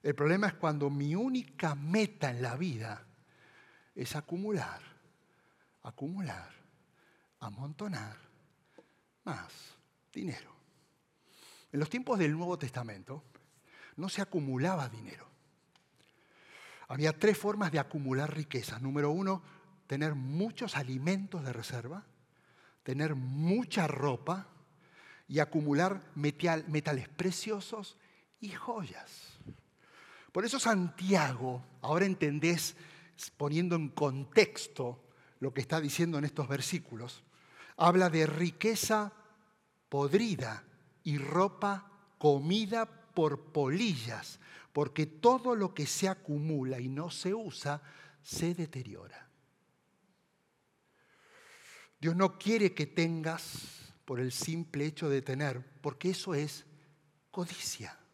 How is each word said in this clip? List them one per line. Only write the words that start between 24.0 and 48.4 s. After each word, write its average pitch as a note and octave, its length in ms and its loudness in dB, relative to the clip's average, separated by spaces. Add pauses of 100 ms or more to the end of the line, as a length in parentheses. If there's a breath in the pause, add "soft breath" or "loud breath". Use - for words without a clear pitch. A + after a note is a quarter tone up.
y C#3+ 120 0
acumular D3+ 720 2
metal-, D3+ 540 2
metales D3 420 0
preciosos G3 880 -4 (420 soft breath)
y G#3 120 -10
joyas. - 880 -10 (920 loud breath)
Por F#3+ 140 0
eso B3+ 140 -2
Santiago, D#3+ 1040 2 (160)
ahora E3 240 4
entendés, E3 720 2 (600 loud breath)
poniendo E3 400 2
en D#3 140 0
contexto C3+ 1120 0 (360 soft breath)
lo C3+ 160 -2
que C#3 60 0
está D#3+ 200 0
diciendo D#3 380 0
en D3 60 0
estos C#3+ 220 -2
versículos, C3 760 -6 (540 loud breath)
habla F3 340 8
de D#3 160 4
riqueza G#3 840 2 (800)
podrida C#3 760 2 (400)
y D3 120 0
ropa F#3+ 720 0 (260)
comida F#3+ 680 4
por - 640 0
polillas, C#3 880 0 (320 loud breath)
porque D3 340 0
todo A#3+ 480 4
lo G3+ 200 0
que D3+ 120 -2
se - 220 0
acumula D3 720 -2
y B2 80 -4
no C#3+ 220 -4
se F3+ 240 -4
usa, D3+ 480 -4 (400 loud breath)
se E3+ 340 -2